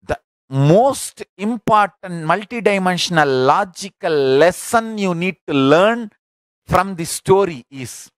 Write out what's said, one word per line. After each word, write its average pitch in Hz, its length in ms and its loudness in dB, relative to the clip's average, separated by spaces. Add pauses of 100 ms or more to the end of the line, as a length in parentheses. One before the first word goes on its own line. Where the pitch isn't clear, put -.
The - 140 -6 (300)
most 170 760 0 (100)
important 196 920 -2
multidimensional 180 1160 0
logical 180 640 -2
lesson 175 880 2
you 185 160 -2
need 180 220 -4 (100)
to 160 60 -6
learn 185 580 2 (560)
from 185 280 0
this 165 140 -8
story 190 640 0
is 135 460 -16